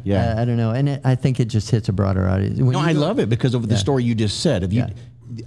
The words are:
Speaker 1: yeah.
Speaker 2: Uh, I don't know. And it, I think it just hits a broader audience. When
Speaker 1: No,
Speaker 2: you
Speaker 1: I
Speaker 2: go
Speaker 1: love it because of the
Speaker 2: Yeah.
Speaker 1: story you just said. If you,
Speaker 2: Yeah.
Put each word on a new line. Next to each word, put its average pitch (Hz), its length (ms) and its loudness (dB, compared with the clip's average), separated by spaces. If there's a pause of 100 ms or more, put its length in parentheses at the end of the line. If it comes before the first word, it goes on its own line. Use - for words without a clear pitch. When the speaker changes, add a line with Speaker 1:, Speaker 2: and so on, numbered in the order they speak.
Speaker 1:
yeah. 101 360 2
Speaker 2:
Uh, - 20 0
I 120 60 0
don't 120 100 0
know. 113 140 2
And 135 180 0
it, 139 160 -4
I 131 100 2
think 127 260 0
it 117 80 0
just 107 220 -2
hits 107 200 0
a - 20 2
broader 95 340 0
audience. 98 320 0
When 127 140 2
Speaker 1:
No, 131 80 0
Speaker 2:
you 156 60 2
Speaker 1:
I 165 80 2
Speaker 2:
go 147 60 2
Speaker 1:
love 185 180 0
it 165 100 0
because 117 240 0
of 117 160 -2
the 107 60 2
Speaker 2:
Yeah. 101 60 2
Speaker 1:
story 131 220 0
you 120 120 0
just 107 260 -2
said. 117 220 0
If 92 100 -2
you, 120 80 2 (560)
Speaker 2:
Yeah. - 100 -14